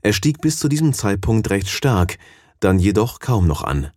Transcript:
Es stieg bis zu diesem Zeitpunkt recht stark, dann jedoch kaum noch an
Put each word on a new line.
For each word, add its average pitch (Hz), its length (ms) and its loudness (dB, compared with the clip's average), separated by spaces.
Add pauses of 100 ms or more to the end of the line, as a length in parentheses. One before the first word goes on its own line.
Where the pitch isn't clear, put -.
Es 101 140 2
stieg 147 260 -2
bis 156 180 -2
zu - 80 -2
diesem 151 260 2
Zeitpunkt 101 560 -2
recht 98 200 -2
stark, 98 480 0 (420)
dann 95 200 2
jedoch 104 400 0
kaum 101 280 0
noch 76 160 -2
an 69 340 -4